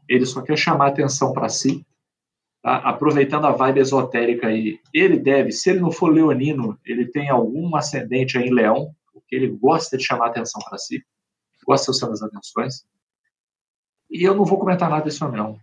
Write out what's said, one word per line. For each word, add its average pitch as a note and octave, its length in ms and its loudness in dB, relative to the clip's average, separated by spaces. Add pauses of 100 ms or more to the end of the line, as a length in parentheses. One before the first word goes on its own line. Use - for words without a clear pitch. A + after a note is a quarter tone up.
Ele B2 180 2
só C3 160 -8
quer D3+ 160 -2
chamar C#3+ 300 2
atenção C#3 460 0
pra A#2 160 -2
si. - 360 -2 (760)
Tá? B2+ 160 0
Aproveitando D3 680 0
a C3+ 60 4
vibe C3+ 280 2
esotérica A#2+ 680 0
aí, A2 320 -2 (140)
ele E3+ 240 4
deve, C3 340 2
se - 180 -2
ele F#3+ 100 2
não E3+ 120 0
for - 220 0
leonino, C#3 720 2
ele A#2+ 200 -2
tem C#3+ 240 -4
algum C#3 460 0
ascendente B2+ 640 -2
aí B2 100 0
em B2+ 60 2
leão, A2 400 2 (200)
porque - 220 -14
ele B2+ 120 0
gosta D3 500 0
de B2+ 60 -4
chamar A#2 240 0
atenção A2+ 400 -8
pra G2 100 -14
si, - 240 -10 (640)
gosta C3+ 260 0
de B2+ 60 -2
ser B2 100 -4
das A2 140 -8
atenções. A#2 640 -8 (1300)
E E3 140 -2
eu G3 120 4
não G3+ 100 4
vou F#3+ 140 2
comentar F3+ 300 0
nada D3+ 160 0
desse D3+ 180 -4
homem, B2 140 -4
não. G#2+ 260 -6